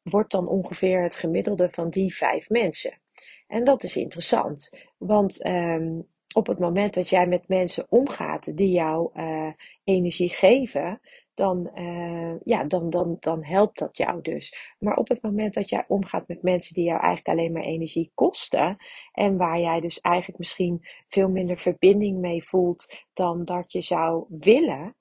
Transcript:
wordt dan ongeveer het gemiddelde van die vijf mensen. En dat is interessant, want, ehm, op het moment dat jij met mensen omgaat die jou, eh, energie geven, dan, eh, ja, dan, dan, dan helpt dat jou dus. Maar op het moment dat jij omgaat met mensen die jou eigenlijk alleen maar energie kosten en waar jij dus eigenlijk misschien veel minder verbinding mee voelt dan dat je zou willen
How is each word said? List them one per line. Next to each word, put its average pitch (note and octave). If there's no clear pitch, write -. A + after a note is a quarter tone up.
wordt G3+
dan F3+
ongeveer F#3
het F3
gemiddelde F3+
van E3+
die F#3+
vijf D#3
mensen. G#3+
En A#3
dat C4+
is -
interessant, -
want, G3+
ehm, E3
op A3
het -
moment F3+
dat F3+
jij F#3
met F3+
mensen F#3
omgaat D#3
die F#3+
jou, E3
eh, D#3
energie F3+
geven, G3
dan, F3+
eh, E3+
ja, F#3
dan, E3+
dan, E3+
dan D#3+
helpt G3
dat -
jou -
dus. -
Maar G3+
op -
het A#3+
moment G#3
dat G3+
jij -
omgaat F#3+
met -
mensen F3+
die F3
jou E3
eigenlijk E3
alleen E3
maar E3
energie E3
kosten -
en G3
waar E3+
jij E3
dus E3
eigenlijk F3+
misschien F3
veel F#3+
minder F#3
verbinding F#3+
mee F3
voelt -
dan F3
dat F3+
je F3+
zou E3
willen F#3